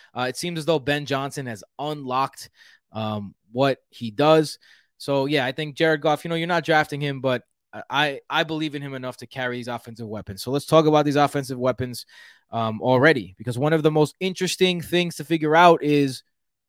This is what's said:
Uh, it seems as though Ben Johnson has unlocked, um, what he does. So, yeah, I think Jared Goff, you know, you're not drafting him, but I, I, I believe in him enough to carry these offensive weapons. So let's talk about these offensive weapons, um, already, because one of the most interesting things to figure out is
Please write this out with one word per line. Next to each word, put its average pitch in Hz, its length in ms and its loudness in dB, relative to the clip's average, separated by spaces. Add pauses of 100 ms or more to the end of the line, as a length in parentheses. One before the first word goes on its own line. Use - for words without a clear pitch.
(140)
Uh, 123 160 -4
it - 80 -8
seems 175 220 -6
as 147 60 -10
though 160 140 2
Ben 143 260 -2
Johnson 139 420 -6
has 107 160 -12 (140)
unlocked, 135 720 -6 (420)
um, 107 440 -8 (160)
what 131 280 0 (100)
he 113 220 -10
does. 151 480 4 (380)
So, 139 280 -2
yeah, 143 200 0
I 131 60 -4
think 151 240 -8
Jared 160 260 2
Goff, 151 220 0
you 170 60 -8
know, 170 60 -4
you're 165 120 -4
not 170 160 0
drafting 151 380 0
him, 139 180 -4
but 123 240 -2 (300)
I, 107 160 -14
I, 139 300 -2 (100)
I 156 140 0
believe 156 320 -6
in 143 60 -8
him 139 120 -10
enough 127 240 -10
to 127 100 -16
carry 123 300 -6
these 120 100 -10
offensive 117 400 -10
weapons. 104 340 -10
So 123 100 -6
let's - 140 -2
talk 160 200 6
about 151 180 4
these 143 140 0
offensive 139 420 0
weapons, 123 460 -4 (460)
um, 110 300 -4
already, 127 560 4
because 117 200 -8
one 151 160 0
of 156 100 2
the 156 80 4
most 151 280 2
interesting 185 640 -2
things 175 340 -2
to 147 100 -12
figure 156 300 0
out 170 280 8
is 143 400 0 (460)